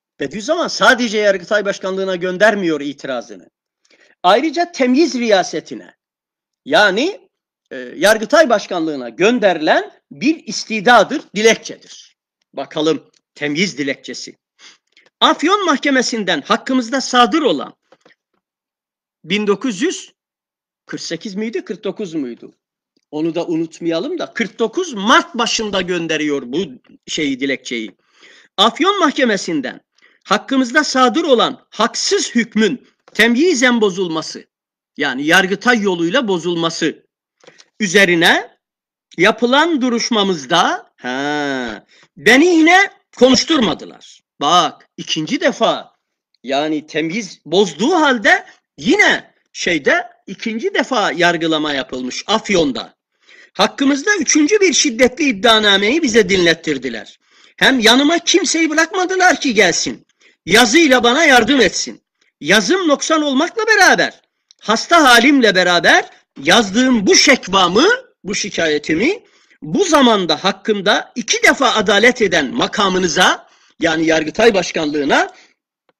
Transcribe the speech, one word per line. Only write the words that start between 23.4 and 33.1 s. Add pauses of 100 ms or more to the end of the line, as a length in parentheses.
unutmayalım
da
kırk
dokuz
Mart
başında
gönderiyor
bu (480)
şeyi,
dilekçeyi. (600)
Afyon
Mahkemesi'nden (440)
hakkımızda
sadır
olan
haksız
hükmün (280)